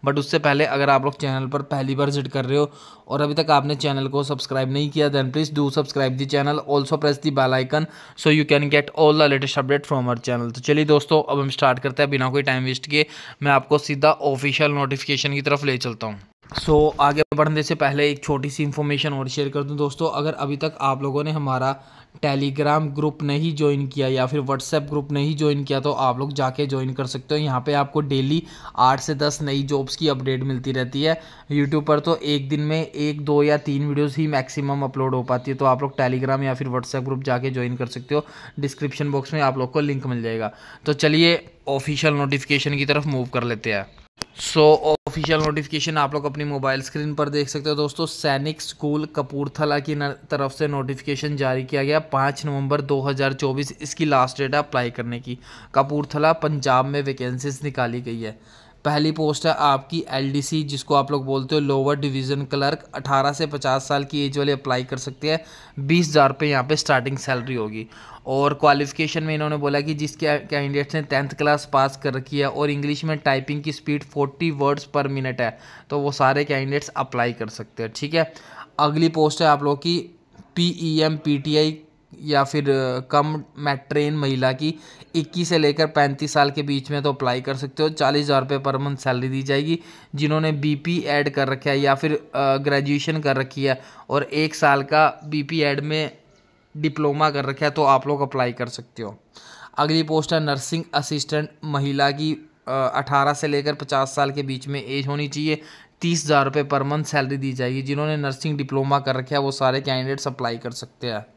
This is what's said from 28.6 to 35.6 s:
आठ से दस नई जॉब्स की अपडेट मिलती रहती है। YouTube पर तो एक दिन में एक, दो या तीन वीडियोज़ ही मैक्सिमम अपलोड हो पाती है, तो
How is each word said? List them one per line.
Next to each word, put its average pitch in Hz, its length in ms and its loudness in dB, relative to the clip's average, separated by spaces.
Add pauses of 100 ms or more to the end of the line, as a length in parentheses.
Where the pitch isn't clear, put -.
आठ 131 220 6
से 151 160 -4
दस 147 260 0
नई 139 220 -2
जॉब्स 135 320 -2
की 160 120 0
अपडेट 131 360 0
मिलती 135 280 -4
रहती 127 320 -2
है। 160 180 2 (300)
YouTube 147 340 2
पर 151 140 4
तो 165 160 2
एक 143 340 -2
दिन 147 100 0
में 151 280 -2
एक, 147 340 -4
दो 147 220 4
या 147 140 4
तीन 143 300 -2
वीडियोज़ 143 300 0
ही 156 100 0
मैक्सिमम 139 560 -2
अपलोड 131 320 -2
हो 127 80 0
पाती 127 280 -2
है, 131 60 -4
तो 139 80 0